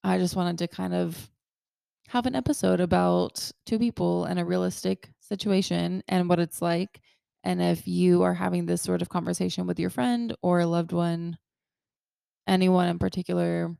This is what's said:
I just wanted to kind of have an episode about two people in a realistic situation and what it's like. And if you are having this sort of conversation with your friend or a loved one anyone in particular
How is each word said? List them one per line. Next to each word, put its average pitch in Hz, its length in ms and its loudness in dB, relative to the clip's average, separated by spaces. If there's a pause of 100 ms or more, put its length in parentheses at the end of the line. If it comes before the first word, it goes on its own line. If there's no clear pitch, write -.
I 185 140 2
just 180 180 0
wanted 175 220 -2
to 170 100 -2
kind 185 260 -4
of 175 360 -4 (760)
have 240 180 -2
an 254 100 -2
episode 190 440 0
about 180 720 2 (160)
two 226 120 -2
people 175 480 0
in 180 120 -2
a 175 60 -2
realistic 185 640 -2 (100)
situation 185 880 -2
and 180 200 2
what 175 120 4
it's 170 220 -4
like. 170 380 -2 (440)
And 180 180 -2
if 175 260 0
you 180 340 4
are 180 120 4
having 180 320 -2
this 175 160 -2
sort 180 200 -2
of 175 60 -4
conversation 180 580 -2
with 175 140 -2
your 180 100 -2
friend 240 520 -2
or 175 180 2
a 170 60 2
loved 170 260 0
one 170 460 -2 (1080)
anyone 185 420 4
in 170 100 -2
particular 175 800 -2